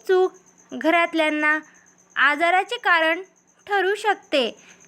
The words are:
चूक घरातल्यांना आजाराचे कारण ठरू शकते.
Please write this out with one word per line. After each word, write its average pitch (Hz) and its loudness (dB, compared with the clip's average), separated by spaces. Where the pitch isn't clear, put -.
चूक 370 2
घरातल्यांना 311 0
आजाराचे 339 0
कारण 339 0
ठरू 392 0
शकते. 370 -2